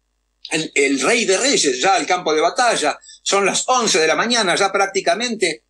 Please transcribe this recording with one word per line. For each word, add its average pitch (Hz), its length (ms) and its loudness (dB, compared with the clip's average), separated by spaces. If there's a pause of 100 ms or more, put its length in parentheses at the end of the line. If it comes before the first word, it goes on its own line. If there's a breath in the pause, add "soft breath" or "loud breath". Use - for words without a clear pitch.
(500)
el, 160 240 -4
el 139 260 2
rey 214 240 0
de 190 140 2
reyes, 170 420 0
ya 190 140 2
al 156 120 0
campo 180 260 -2
de 156 100 2
batalla. 175 540 0 (260 loud breath)
Son 196 220 0
las 170 220 -2
once 240 320 2
de 160 80 2
la 160 80 2
mañana, 202 400 0
ya 196 160 0
prácticamente, 196 1000 -2